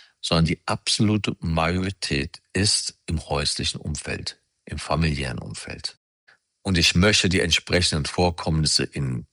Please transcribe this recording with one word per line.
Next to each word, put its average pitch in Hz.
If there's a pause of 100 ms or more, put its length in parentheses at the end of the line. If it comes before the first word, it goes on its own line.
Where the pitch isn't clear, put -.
(200)
sondern 82
die 80
absolute 107
Majorität 82 (120)
ist - (100)
im 80
häuslichen -
Umfeld, - (260)
im 78
familiären 71
Umfeld. - (640)
Und 92
ich 82
möchte 101
die 85
entsprechenden 80
Vorkommnisse 80
in -